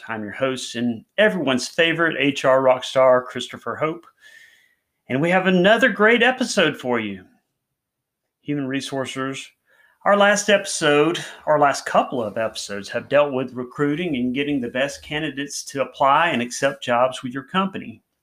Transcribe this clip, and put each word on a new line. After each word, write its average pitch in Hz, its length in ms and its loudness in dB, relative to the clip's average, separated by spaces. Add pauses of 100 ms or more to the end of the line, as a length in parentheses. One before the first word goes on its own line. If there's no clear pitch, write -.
I'm 113 160 -8
your 101 100 -10
host 131 420 -4
and 120 320 -4 (100)
everyone's 170 520 0
favorite 165 500 0
H 139 260 0
R 131 160 6
rock 127 240 2
star, 127 400 4
Christopher 123 520 -10
Hope. 160 300 -6 (1000)
And 127 140 -2
we 170 80 0
have 185 160 2
another 196 420 6
great 214 340 4
episode 233 540 2
for 123 240 -2
you. 101 240 -8 (1160)
Human 147 260 -6
resourcers, 135 800 -6 (580)
our 190 140 4
last 202 320 4
episode, 160 760 2 (220)
our 151 120 4
last 139 280 2
couple 180 360 0
of 104 140 -8
episodes 101 540 -6
have 110 180 -8
dealt 147 240 2
with 127 220 -4
recruiting 147 600 -4
and 123 180 -2
getting 143 260 -2
the 120 80 -6
best 127 340 -4
candidates 147 640 -8
to - 160 -8
apply 143 480 2
and 123 140 -2
accept 135 420 -4
jobs 127 380 0
with 123 100 -8
your 135 120 -10
company. 180 580 -6 (200)